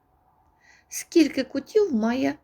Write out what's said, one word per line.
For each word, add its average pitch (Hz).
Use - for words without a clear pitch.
Скільки 269
кутів 311
має 262